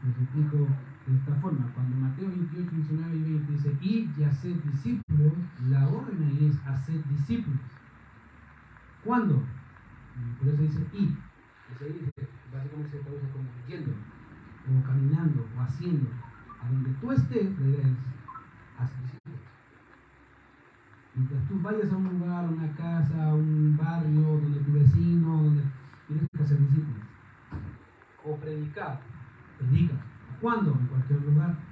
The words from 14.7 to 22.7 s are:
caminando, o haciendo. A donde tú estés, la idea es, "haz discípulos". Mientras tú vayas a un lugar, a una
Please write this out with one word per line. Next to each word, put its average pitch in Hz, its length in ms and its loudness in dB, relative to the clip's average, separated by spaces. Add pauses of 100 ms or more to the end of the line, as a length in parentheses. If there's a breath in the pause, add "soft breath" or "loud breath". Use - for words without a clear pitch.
caminando, 139 600 2 (100)
o 123 40 -2
haciendo. 147 480 -2 (520)
A 120 80 -4
donde 131 220 0 (100)
tú 247 100 -4
estés, 196 480 2
la 135 80 2
idea 135 200 2
es, 127 100 2 (800)
"haz 123 140 -2 (100)
discípulos". - 380 -12 (1800)
Mientras 131 320 -2
tú 190 140 -2
vayas 208 300 0
a 190 60 0
un 185 220 0
lugar, 175 260 -2
a 165 40 0
una 160 260 -2